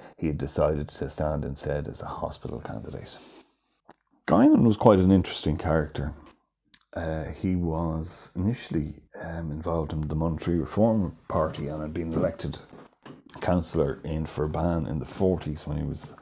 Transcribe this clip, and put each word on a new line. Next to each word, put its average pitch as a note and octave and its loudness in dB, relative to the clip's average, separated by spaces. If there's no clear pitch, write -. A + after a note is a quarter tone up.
he E2 -2
had D2 0
decided D2 0
to C#2+ -8
stand D2+ -2
instead C#2+ -4
as - -10
a - -10
hospital - -8
candidate. - -12
Guinan C4+ 8
was A2+ 6
quite G#2 8
an F#2 6
interesting F2+ 4
character. D2+ -2
Uh, D#2+ -4
he E2+ -2
was E2 -2
initially, F2 -2
um, E2 -6
involved D#2+ -2
in D#2 -2
the D2+ -2
Monetary E2 0
Reform G2+ 2
Party D#2 -2
and D2+ -6
had D#2 -6
been E2 -4
elected E2 -2
councillor E2 0
in D#2 -4
Ferban D#2+ 0
in D2 -4
the - -6
forties E2+ -2
when D2 -4
he D2+ -2
was D2+ -8